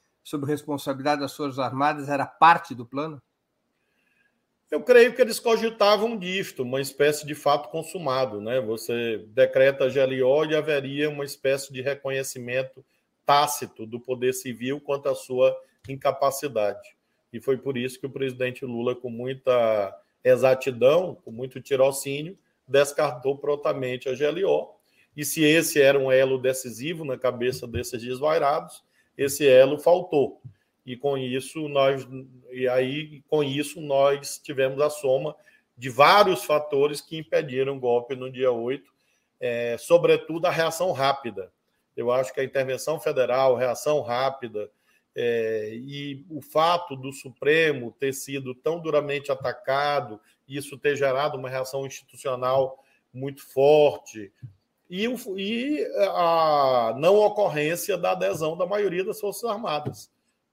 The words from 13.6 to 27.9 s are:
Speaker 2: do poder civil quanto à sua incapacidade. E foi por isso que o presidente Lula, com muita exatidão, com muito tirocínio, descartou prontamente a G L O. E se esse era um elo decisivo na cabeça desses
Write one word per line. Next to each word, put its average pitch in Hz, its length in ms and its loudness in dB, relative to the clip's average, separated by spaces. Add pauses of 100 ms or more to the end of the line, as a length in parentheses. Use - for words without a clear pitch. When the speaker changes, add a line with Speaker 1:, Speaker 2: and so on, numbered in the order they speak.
Speaker 2:
do 117 120 -10
poder 127 340 -2
civil 127 460 -8
quanto 139 300 -4
à 131 60 0
sua 131 400 0 (320)
incapacidade. 131 1080 -2 (380)
E 117 60 -10
foi 135 180 -2
por 127 200 -6
isso 127 220 -8
que - 60 -12
o 131 60 -8
presidente 127 520 -6
Lula, 123 320 -4
com 123 140 -12
muita 117 840 0 (280)
exatidão, 131 920 4
com - 160 -20
muito 127 280 -12
tirocínio, 139 800 -2 (300)
descartou 139 680 0
prontamente 139 720 -4
a 131 60 -2
G 131 120 -2
L 170 200 -2
O. 151 300 0 (420)
E 147 80 -6
se 160 180 -2
esse 151 380 4
era 139 160 8
um 135 140 2
elo 131 260 4
decisivo 131 640 -4
na 131 140 -6
cabeça 123 480 -2
desses 117 380 -8